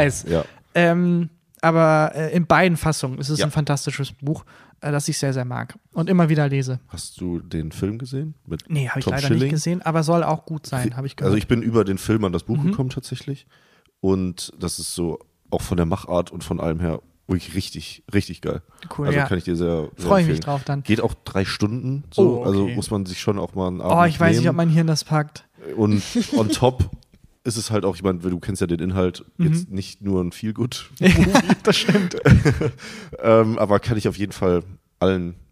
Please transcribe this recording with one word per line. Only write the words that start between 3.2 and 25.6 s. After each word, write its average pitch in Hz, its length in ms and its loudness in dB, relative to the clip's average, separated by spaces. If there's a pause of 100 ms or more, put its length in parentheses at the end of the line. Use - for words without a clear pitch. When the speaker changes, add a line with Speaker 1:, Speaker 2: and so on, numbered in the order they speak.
Speaker 1:
es 151 80 -2
Speaker 2:
Ja. 185 80 4
Speaker 1:
ein 147 40 0
fantastisches 143 640 -2
Buch, - 320 -6 (380)
äh, 147 100 -4
das 147 160 -2
ich 156 80 -2
sehr, 139 160 -2
sehr 127 140 -4
mag 120 320 -10 (160)
und 170 160 -2
immer 175 180 4
wieder 151 200 2
lese. 131 400 -2
Speaker 2:
Hast - 340 -14
du 87 160 -4
den 82 340 -6
Film 101 260 -4
gesehen? 135 360 -8 (120)
Mit 160 220 -8
Speaker 1:
Nee, 143 220 -2
hab - 80 -4
ich 127 60 -4
Speaker 2:
Tom - 100 0
Speaker 1:
leider 139 140 -2
Speaker 2:
Schilling? - 160 4
Speaker 1:
nicht 143 80 0
gesehen, 170 280 -2
aber 160 220 0
soll 165 220 2
auch 156 200 -2
gut 156 220 -10
sein, 123 220 -4
Speaker 2:
Ri-, 120 60 -6
Speaker 1:
hab 131 120 -8
ich - 100 -10
gehört. 95 140 0
Speaker 2:
also 104 80 4
ich 98 100 -2
bin 117 140 2
über 113 220 4
den 95 140 -2
Film 107 260 0
an 90 80 0
das 85 100 -2
Buch 117 160 -2
Speaker 1:
Mhm. 156 140 0
Speaker 2:
gekommen 127 180 -2
tatsächlich - 560 -10 (540)
und 92 580 -2
das 85 200 -6
ist - 160 -8
so 85 260 -4 (300)
auch 95 120 -2
von 95 160 -2
der 85 80 4
Machart 87 460 -2
und 85 120 -12
von 87 160 -6
allem 82 200 -2
her 82 200 -2 (280)
wirklich 87 260 -4
richtig, - 480 -10 (100)
richtig 98 300 -2
geil. - 180 -4 (380)
Speaker 1:
Cool, 143 80 -4
Speaker 2:
Also 143 140 2
Speaker 1:
ja. 135 60 0
Speaker 2:
kann 95 120 -2
ich 82 60 -8
dir 87 120 -2
sehr, 85 400 -2
sehr - 100 -8
Speaker 1:
Freu 190 140 4
ich 165 60 4
mich 80 100 2
Speaker 2:
empfehlen. 80 40 -4
Speaker 1:
drauf 143 240 -6
dann. 139 180 -4
Speaker 2:
Geht 110 180 2
auch 113 140 0 (100)
drei 95 220 -2
Stunden 127 680 -4
so, - 100 4
Speaker 1:
Oh, 120 180 4
okay. 120 80 -4
Speaker 2:
also 98 200 2
muss 90 220 -4
man 98 160 -2
sich 92 140 -10
schon 101 180 -2
auch 87 160 -6
mal 92 140 -2
einen 90 120 -6
Speaker 1:
Oh, - 40 -8
Speaker 2:
Abend 170 280 4
Speaker 1:
ich 143 80 -4
weiß 165 160 6
nicht, 160 40 2
Speaker 2:
nehmen. 165 100 2
Speaker 1:
ob - 60 0
man 170 120 2
hier 165 160 4
das 160 200 0
packt. 151 420 -4 (300)